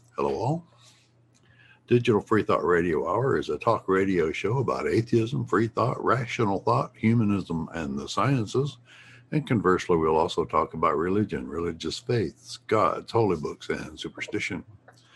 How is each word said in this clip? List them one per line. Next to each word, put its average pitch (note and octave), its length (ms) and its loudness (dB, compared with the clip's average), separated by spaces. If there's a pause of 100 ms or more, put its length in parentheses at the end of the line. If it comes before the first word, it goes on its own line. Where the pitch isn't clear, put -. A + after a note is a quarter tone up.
(160)
Hello, C#2+ 180 0
all. D3 320 -2 (1200)
Digital A#2 340 4
Free G#2+ 200 2
Thought - 220 2
Radio E2 420 2
Hour A2 320 0
is D2+ 120 -4
a D2+ 80 -2
talk A2 320 0
radio F#2+ 420 2
show G#2+ 280 -2
about D2+ 280 -2
atheism, A2+ 580 0
free A2+ 220 0
thought, A2 340 -2
rational G#2+ 580 0
thought, B2 360 0
humanism, G2+ 800 0
and C#2+ 260 -4
the - 80 -8
sciences. B2 680 -2 (560)
And D3+ 120 -2
conversely, F2+ 520 2
we'll D#2+ 180 2
also E2 300 2
talk D#2+ 280 0
about D#2+ 220 0
religion, E2 540 -2
religious D#2+ 500 -6
faiths, - 680 -4
gods, - 440 0
holy G#2+ 240 2
books, - 320 -8
and - 320 -6
superstition. - 640 -8 (520)